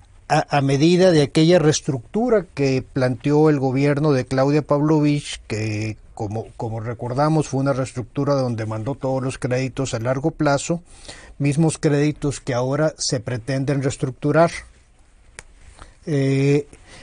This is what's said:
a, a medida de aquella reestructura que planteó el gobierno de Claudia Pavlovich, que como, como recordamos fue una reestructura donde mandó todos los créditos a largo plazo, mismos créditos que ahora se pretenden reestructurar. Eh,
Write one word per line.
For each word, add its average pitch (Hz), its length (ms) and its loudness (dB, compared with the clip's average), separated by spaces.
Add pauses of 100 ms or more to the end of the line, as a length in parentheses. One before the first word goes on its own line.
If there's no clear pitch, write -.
(260)
a, 147 300 0
a 139 60 2
medida 165 480 4
de 160 100 4
aquella 160 380 4
reestructura 165 960 0
que 131 280 0 (120)
planteó 147 560 2
el 147 100 2
gobierno 139 520 0
de 127 120 0
Claudia 143 380 2
Pavlovich, 147 840 0
que 107 520 -6 (160)
como, 107 320 -8 (100)
como 113 240 -8
recordamos 123 680 -2
fue 135 120 -2
una 139 140 0
reestructura 131 580 -4
donde 123 320 -2
mandó 110 300 -6
todos 131 280 -4
los 127 140 -6
créditos 127 560 -4
a 120 60 -6
largo 131 320 -2
plazo, 147 520 -2 (560)
mismos 147 380 0
créditos 143 640 -2
que 135 140 -6
ahora 139 420 0
se - 240 -4
pretenden 135 640 -4
reestructurar. 147 680 0 (1600)
Eh, 139 640 0 (340)